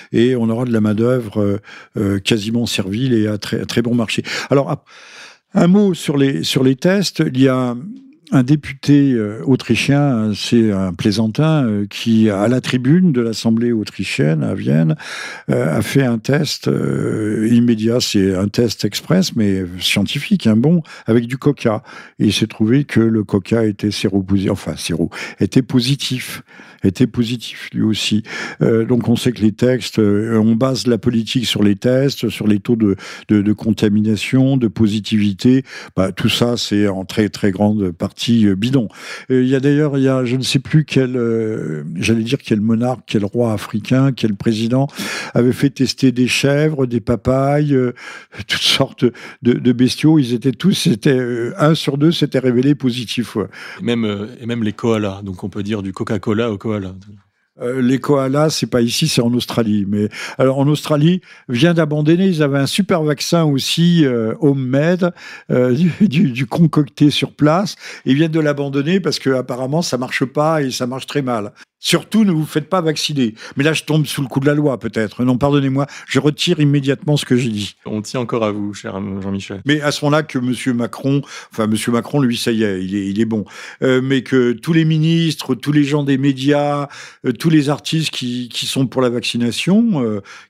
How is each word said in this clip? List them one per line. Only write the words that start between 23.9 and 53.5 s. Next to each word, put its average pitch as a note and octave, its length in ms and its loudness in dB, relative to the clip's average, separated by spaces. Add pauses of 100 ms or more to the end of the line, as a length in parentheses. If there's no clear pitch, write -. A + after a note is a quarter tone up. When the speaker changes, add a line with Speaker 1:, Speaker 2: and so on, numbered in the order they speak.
Speaker 1:
enfin, F2 280 -4
séro-, E2+ 340 -4 (300)
était B2 220 2
positif, B2+ 800 -2 (420)
était G#2+ 240 2
positif A#2 640 -6
lui A#2 80 -2
aussi. G#2+ 400 0 (400)
Euh, A2+ 220 2
donc A#2 240 0
on A#2 80 2
sait B2+ 160 0
que G#2 100 -6
les G#2+ 100 2
textes, B2 460 -2
euh, A2 400 2
on A2 160 4
base C3 320 0
la A#2 120 2
politique A#2 480 -2
sur G#2 180 0
les G2+ 100 4
tests, B2+ 540 0
sur G#2+ 180 -4
les G#2 140 2
taux A#2+ 160 0
de, G#2 180 2 (340)
de, G#2 140 4
de G#2 100 2
contamination, A2 1040 0
de A#2 120 2
positivité. G#2+ 960 0 (320)
Bah, F#2 160 0
tout A2+ 160 -2
ça, A#2+ 280 0
c'est G#2 300 0
en F#2+ 180 -2
très, G#2 240 0
très G#2 220 -2
grande G#2 400 0
partie, G#2 560 0
euh, G2 80 4
bidon. A#2 340 0 (420)
Euh, B2+ 120 4
il B2+ 60 2
y C3+ 60 2
a C3 60 2
d'ailleurs, C#3+ 380 2
il C3 60 2
y C3+ 40 4
a, C3 160 0
je A#2+ 120 -2
ne C3 60 -2
sais - 160 0
plus D#3 280 0
quel, C3 300 0
euh, A#2 680 -2 (120)
j'allais A2+ 260 0
dire B2 160 -2
quel G#2+ 240 0
monarque, A2+ 440 0
quel G#2+ 200 0
roi A#2+ 260 0
africain, B2+ 600 0
quel A2 220 -2
président A#2 520 0 (480)
avait A#2+ 180 4
fait - 160 2
tester C3 440 0
des B2 160 2
chèvres, C#3+ 580 0
des A#2+ 140 -2
papayes, C3+ 720 0
euh, B2 180 2 (540)
toutes - 160 -4
sortes - 420 0 (380)
de, F#3 100 4
de B2+ 200 2
bestiaux. B2+ 460 2
Ils A#2+ 140 0
étaient B2 200 -2
tous, F#3+ 200 2
c'était, C#3+ 380 0
euh, A#2+ 480 -2
un D#3 160 4
sur C#3+ 240 -4
deux D#3+ 140 4
s'était - 260 0
révélé B2+ 360 2
positif, A#2+ 640 -4
ouais. F#2 120 -4 (320)